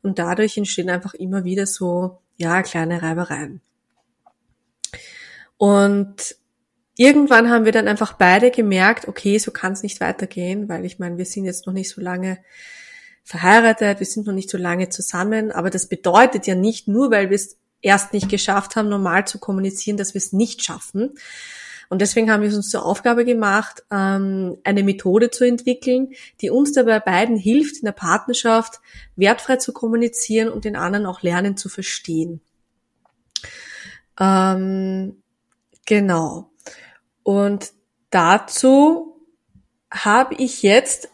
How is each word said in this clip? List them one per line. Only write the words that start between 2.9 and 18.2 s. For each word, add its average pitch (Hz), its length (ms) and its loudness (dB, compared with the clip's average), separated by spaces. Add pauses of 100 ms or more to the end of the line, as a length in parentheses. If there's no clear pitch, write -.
Reibereien. 160 580 -6 (2000)
Und 202 800 2 (600)
irgendwann 262 540 6
haben 226 140 4
wir 214 80 4
dann 220 160 2
einfach 208 240 -2
beide 202 380 6
gemerkt, 208 580 2
okay, 202 300 -2
so - 120 -4
kann's 190 320 -6
nicht - 180 -10
weitergehen, 185 680 -6
weil 185 160 -8
ich 185 140 -12
meine, 175 200 -8
wir 185 60 -6
sind 190 200 -8
jetzt 185 220 -8
noch 185 60 -6
nicht 190 180 -6
so - 100 -16
lange 185 380 -6 (840)
verheiratet, 208 760 4
wir 190 80 -4
sind 208 200 -8
noch 202 60 -4
nicht 190 160 -6
so - 80 -6
lange 180 320 -4
zusammen, 214 600 -4
aber 175 180 -4
das 185 180 -4
bedeutet 202 600 4
ja 190 80 -2
nicht, 208 340 -2
nur 240 220 0
weil 196 200 2
wir 196 40 2
es - 220 -6 (260)
erst 196 300 2
nicht 196 160 -4